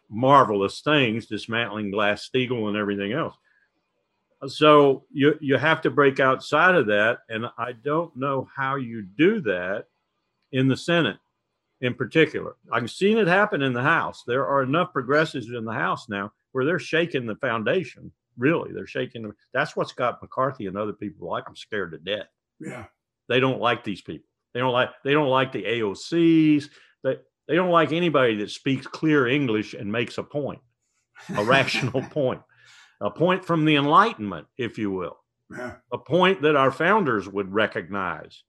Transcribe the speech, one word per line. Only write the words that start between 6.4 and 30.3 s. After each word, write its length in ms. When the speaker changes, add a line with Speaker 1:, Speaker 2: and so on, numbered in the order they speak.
Speaker 1:
of 120
that, 320
and 160
I 160
don't 420
know 400
how 200
you 280
do 380
that 440
in 160
the 100
Senate 400
in 120
particular. 640
I've 180
seen 280
it 100
happen 340
in 120
the 100
House. 420
There 220
are 160
enough 300
progressives 540
in 180
the 80
House 360
now 220
where 140
they're 140
shaking 460
the 100
foundation, 760
really. 360
They're 140
shaking 360
them. 120
That's 220
what's 160
got 300
McCarthy 440
and 120
other 160
people 360
like 180
him 80
scared 360
to 60
death. 300
Speaker 2:
Yeah. 260
Speaker 1:
They 120
don't 200
like 240
these 180
people. 260
They 60
don't 120
like, 180
they 100
don't 160
like 220
the 160
A 140
O 120
Cs. 760
They, 140
they 80
don't 160
like 200
anybody 460
that 140
speaks 360
clear 400
English 460
and 180
makes 260
a 60
point, 380